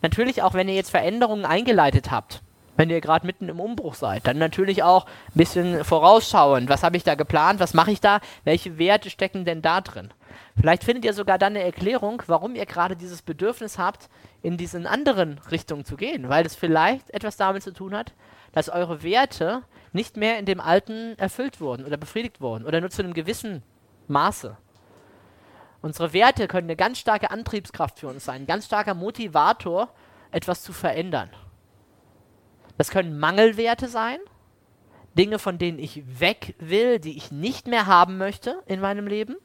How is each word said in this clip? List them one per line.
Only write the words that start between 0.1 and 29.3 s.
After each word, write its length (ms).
auch, 100
wenn 160
ihr 60
jetzt 160
Veränderungen 540
eingeleitet 680
habt, 320
wenn 140
ihr 100
gerade 240
mitten 240
im 120
Umbruch 340
seid, 320
dann 100
natürlich 460
auch 240
ein 320
bisschen 460
vorausschauend. 840
Was 140
habe 140
ich 80
da 100
geplant? 460
Was 120
mache 200
ich 80
da? 180
Welche 360
Werte 320
stecken 340
denn 180
da 180
drin? 320
Vielleicht 240
findet 220
ihr 100
sogar 240
dann 160
eine 80
Erklärung, 640
warum 300
ihr 100
gerade 300
dieses 260
Bedürfnis 560
habt, 300
in 140
diesen 320
anderen 520
Richtungen 320
zu 100
gehen. 340
Weil 180
es 100
vielleicht 540
etwas 260
damit 260
zu 100
tun 220
hat, 180
dass 180
eure 360
Werte 580
nicht 220
mehr 220
in 60
dem 160
Alten 580
erfüllt 420
wurden 260
oder 100
befriedigt 440
wurden 260
oder 140
nur 100
zu 120
einem 120
gewissen 480
Maße. 480
Unsere 300
Werte 360
können 180
eine 100
ganz 220
starke 320
Antriebskraft 720
für 80
uns 160
sein, 180
ein 40
ganz 200
starker 280
Motivator, 960